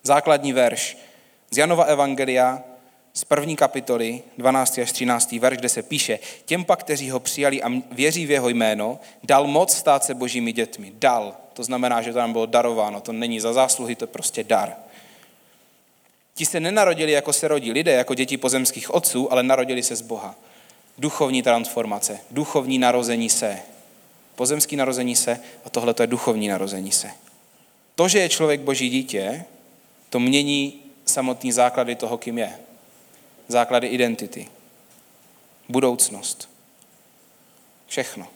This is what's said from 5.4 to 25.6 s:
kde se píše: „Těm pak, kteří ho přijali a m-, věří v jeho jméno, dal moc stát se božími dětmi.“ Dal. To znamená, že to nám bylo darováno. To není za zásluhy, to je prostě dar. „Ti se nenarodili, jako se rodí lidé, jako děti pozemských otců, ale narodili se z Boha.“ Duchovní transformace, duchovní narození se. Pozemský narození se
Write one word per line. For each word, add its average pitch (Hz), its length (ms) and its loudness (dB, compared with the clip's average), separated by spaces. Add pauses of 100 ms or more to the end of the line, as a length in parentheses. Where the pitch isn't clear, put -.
kde 120 120 -4
se 117 140 -2
píše: - 360 -2 (260)
„Těm 175 200 -2
pak, 175 160 2
kteří 135 300 -4
ho 127 100 -2
přijali 139 420 -2
a - 40 -2
m-, 123 240 -2
věří 156 360 0
v 139 40 -4
jeho 131 180 2
jméno, 110 500 0 (260)
dal 143 220 6
moc 160 300 2
stát 139 280 2
se 135 100 -4
božími 120 380 -4
dětmi.“ 107 420 -6
Dal. 113 420 2 (160)
To 120 120 -10
znamená, 123 380 0
že 117 100 -6
to 120 60 -2
nám 117 140 0
bylo 113 140 0
darováno. 113 540 2
To 113 120 -10
není 113 280 -4
za 117 120 -2
zásluhy, 127 420 0
to - 80 -8
je 117 40 -6
prostě - 380 -8
dar. 208 320 0 (1600)
„Ti 156 120 -4
se 165 140 -2
nenarodili, 170 520 2
jako 143 200 2
se 156 160 0
rodí 135 240 0
lidé, 156 200 2
jako 123 220 2
děti 131 220 -2
pozemských 127 580 -2
otců, 135 380 0
ale 127 100 4
narodili 127 400 2
se 117 140 -4
z 113 60 -8
Boha.“ 104 320 -12 (640)
Duchovní 131 440 0
transformace, 110 800 0 (100)
duchovní 131 480 0
narození 120 520 2
se. 101 280 -2 (760)
Pozemský 143 420 0
narození 127 400 0
se 117 240 0 (240)